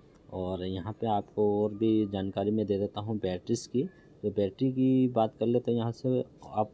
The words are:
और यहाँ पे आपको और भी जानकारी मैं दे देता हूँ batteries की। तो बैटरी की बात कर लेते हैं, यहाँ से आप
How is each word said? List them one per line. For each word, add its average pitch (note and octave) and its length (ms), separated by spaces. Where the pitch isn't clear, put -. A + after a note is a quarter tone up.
और F#2 320
यहाँ F#2+ 280
पे A2+ 140
आपको G#2 580
और G#2 100
भी G#2+ 320
जानकारी G2 440
मैं G#2+ 160
दे G2 120
देता G#2 220
हूँ G#2+ 180
batteries F#2 480
की। B2+ 180
तो G#2 80
बैटरी G#2 420
की C3 360
बात A2+ 320
कर A2 60
लेते A#2+ 240
हैं, A#2+ 80
यहाँ A2+ 140
से B2+ 320
आप G#2+ 280